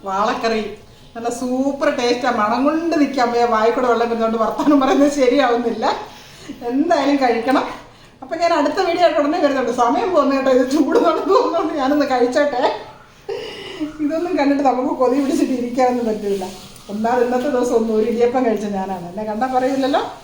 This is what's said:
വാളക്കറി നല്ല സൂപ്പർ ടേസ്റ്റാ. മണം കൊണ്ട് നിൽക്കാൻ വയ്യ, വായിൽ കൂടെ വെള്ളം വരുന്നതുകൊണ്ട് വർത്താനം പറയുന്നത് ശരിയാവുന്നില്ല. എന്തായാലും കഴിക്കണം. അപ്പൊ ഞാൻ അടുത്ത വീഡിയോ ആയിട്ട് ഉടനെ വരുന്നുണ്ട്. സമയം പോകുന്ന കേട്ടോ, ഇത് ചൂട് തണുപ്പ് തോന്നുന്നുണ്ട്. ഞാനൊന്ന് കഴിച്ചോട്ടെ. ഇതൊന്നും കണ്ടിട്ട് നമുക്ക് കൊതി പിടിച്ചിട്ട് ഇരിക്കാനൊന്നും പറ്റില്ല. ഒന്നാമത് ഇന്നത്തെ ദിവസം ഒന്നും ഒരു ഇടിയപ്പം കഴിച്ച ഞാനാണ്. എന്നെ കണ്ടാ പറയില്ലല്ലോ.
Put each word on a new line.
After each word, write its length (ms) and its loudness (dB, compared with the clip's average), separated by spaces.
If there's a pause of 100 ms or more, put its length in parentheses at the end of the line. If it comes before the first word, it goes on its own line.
വാളക്കറി 540 -2 (540)
നല്ല 220 -6
സൂപ്പർ 520 -2 (100)
ടേസ്റ്റാ. 300 0 (100)
മണം 260 0
കൊണ്ട് 360 0
നിൽക്കാൻ 320 0
വയ്യ, 200 2
വായിൽ 220 2
കൂടെ 160 0
വെള്ളം 180 2
വരുന്നതുകൊണ്ട് 340 -2
വർത്താനം 400 2
പറയുന്നത് 360 4
ശരിയാവുന്നില്ല. 680 2 (880)
എന്തായാലും 520 2
കഴിക്കണം. 420 2 (560)
അപ്പൊ 200 -8
ഞാൻ 180 2
അടുത്ത 280 0
വീഡിയോ 180 2
ആയിട്ട് 160 4
ഉടനെ 240 0
വരുന്നുണ്ട്. 280 0 (100)
സമയം 300 0
പോകുന്ന 240 2
കേട്ടോ, 200 2
ഇത് 80 4 (100)
ചൂട് 300 2
തണുപ്പ് 300 0
തോന്നുന്നുണ്ട്. 460 0
ഞാനൊന്ന് 320 2
കഴിച്ചോട്ടെ. 500 0 (1400)
ഇതൊന്നും 360 -2
കണ്ടിട്ട് 280 2
നമുക്ക് 340 0
കൊതി 220 2
പിടിച്ചിട്ട് 380 0
ഇരിക്കാനൊന്നും 480 0
പറ്റില്ല. 360 -4 (460)
ഒന്നാമത് 340 0
ഇന്നത്തെ 300 -2
ദിവസം 240 0
ഒന്നും 180 0
ഒരു 140 2
ഇടിയപ്പം 360 2
കഴിച്ച 200 -2 (100)
ഞാനാണ്. 320 -6
എന്നെ 220 -8
കണ്ടാ 240 -2
പറയില്ലല്ലോ. 480 0 (200)